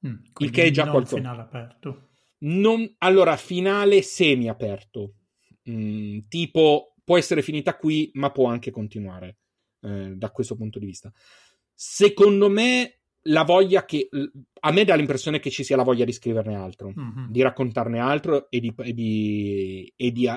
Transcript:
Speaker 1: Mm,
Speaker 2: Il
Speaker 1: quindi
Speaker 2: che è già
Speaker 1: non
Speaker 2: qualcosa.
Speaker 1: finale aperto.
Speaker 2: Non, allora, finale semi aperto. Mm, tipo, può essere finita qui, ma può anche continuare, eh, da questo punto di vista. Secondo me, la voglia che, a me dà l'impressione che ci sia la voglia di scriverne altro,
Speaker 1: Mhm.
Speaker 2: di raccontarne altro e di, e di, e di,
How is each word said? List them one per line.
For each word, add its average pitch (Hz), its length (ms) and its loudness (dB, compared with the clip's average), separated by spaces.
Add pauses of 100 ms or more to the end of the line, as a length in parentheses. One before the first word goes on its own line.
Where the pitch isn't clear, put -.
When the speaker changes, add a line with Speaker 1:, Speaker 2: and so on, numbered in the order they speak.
Speaker 1:
Mm, 127 40 -8
Speaker 2:
Il - 220 -16
Speaker 1:
quindi 143 240 -6
Speaker 2:
che 170 80 6
è 165 60 6
già 147 140 2
Speaker 1:
non 147 80 -4
Speaker 2:
qualcosa. 127 240 0
Speaker 1:
finale 123 260 -8
aperto. 120 680 -16 (300)
Speaker 2:
Non, 214 600 0
allora, 175 380 4
finale 196 680 2
semi 131 460 0
aperto. 101 680 -8 (560)
Mm, 107 580 -8
tipo, 160 680 2 (100)
può 175 140 4
essere 156 240 0
finita 151 340 -4
qui, 156 380 -2
ma 139 180 -2
può 123 160 2
anche 120 220 -6
continuare, 98 680 -12 (460)
eh, 98 340 -10
da 104 140 -8
questo 117 260 -8
punto 110 220 -10
di 101 80 -10
vista. 98 260 -18 (600)
Secondo 202 760 4
me, 240 480 0 (300)
la 156 180 2
voglia 180 400 4
che, 143 240 -4 (520)
a 156 120 0
me 202 120 4
dà 180 120 4
l'impressione 147 420 -2
che 147 120 -8
ci 143 120 -6
sia 135 140 0
la 127 80 4
voglia 123 200 2
di 120 80 0
scriverne 110 440 -4
altro, 95 360 -12
Speaker 1:
Mhm. 120 380 -12
Speaker 2:
di 120 100 0
raccontarne 120 600 -2
altro 143 500 -2
e 123 80 -4
di, 113 200 -4
e 120 140 -8
di, 104 1040 -4
e 123 160 -2
di, 120 260 0